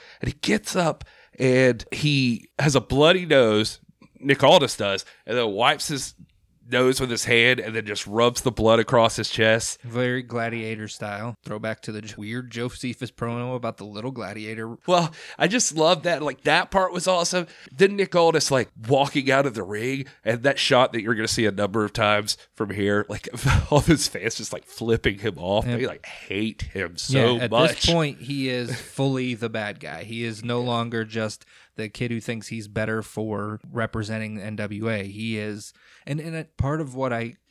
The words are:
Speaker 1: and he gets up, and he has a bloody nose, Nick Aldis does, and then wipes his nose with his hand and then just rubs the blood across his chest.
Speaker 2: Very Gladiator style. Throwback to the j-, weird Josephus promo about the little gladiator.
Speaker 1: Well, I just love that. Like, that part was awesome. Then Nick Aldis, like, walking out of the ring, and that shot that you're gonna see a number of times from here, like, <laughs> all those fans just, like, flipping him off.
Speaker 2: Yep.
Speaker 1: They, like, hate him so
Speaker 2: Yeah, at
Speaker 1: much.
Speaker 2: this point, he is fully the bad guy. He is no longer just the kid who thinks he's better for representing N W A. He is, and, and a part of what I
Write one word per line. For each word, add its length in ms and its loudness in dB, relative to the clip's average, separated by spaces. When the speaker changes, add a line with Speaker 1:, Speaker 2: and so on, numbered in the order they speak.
Speaker 1:
and 120 -4
he 80 -20
gets 340 0
up, 300 0
and 540 4
he 560 0
has 160 4
a 60 4
bloody 440 4
nose, 540 4
Nick 240 2
Aldis 320 6
does, 300 -2
and 120 -2
then 140 2
wipes 360 2
his 260 -6
nose 280 4
with 100 -2
his 160 -4
hand 340 4
and 160 -6
then 100 -6
just 220 -6
rubs 340 2
the 100 0
blood 280 4
across 360 4
his 140 -4
chest. 520 2
Speaker 2:
Very 400 -4
Gladiator 680 -6
style. 560 -10
Throwback 400 -8
to 80 -10
the 100 -8
j-, 160 -16
weird 340 -10
Josephus 600 -8
promo 440 -6
about 220 -6
the 80 -14
little 260 -8
gladiator. 640 -10
Speaker 1:
Well, 240 0
I 100 2
just 280 -2
love 280 2
that. 180 -2
Like, 220 -6
that 280 2
part 220 0
was 140 -4
awesome. 400 0
Then 240 4
Nick 200 0
Aldis, 360 4
like, 180 2
walking 440 2
out 140 4
of 80 -4
the 100 -4
ring, 420 -4
and 200 0
that 160 2
shot 340 4
that 80 -2
you're 140 0
gonna 120 -2
see 180 2
a 60 4
number 320 0
of 100 -4
times 440 2
from 160 -4
here, 400 0
like, 180 -10
<laughs> 220 4
all 80 6
those 280 4
fans 280 -6
just, 180 -10
like, 120 -10
flipping 540 -2
him 180 -4
off. 280 0
Speaker 2:
Yep. 140 -2
Speaker 1:
They, 80 -2
like, 180 -10
hate 560 -6
him 360 -8
so 380 2
Speaker 2:
Yeah, 80 -2
at 80 -2
Speaker 1:
much. 300 4
Speaker 2:
this 120 2
point, 280 0
he 280 -4
is 300 -4
fully 540 -2
the 160 -6
bad 300 -6
guy. 240 -10
He 200 -8
is 200 -8
no 180 -2
longer 440 -2
just 400 -6
the 120 -6
kid 240 -4
who 80 -2
thinks 300 -8
he's 180 -10
better 340 -2
for 580 -6
representing 680 -4
N 180 -10
W 320 -4
A. 180 -2
He 300 -6
is, 360 -8
and, 140 -6
and 160 -8
a 80 -8
part 240 -2
of 120 -8
what 200 -2
I 220 -6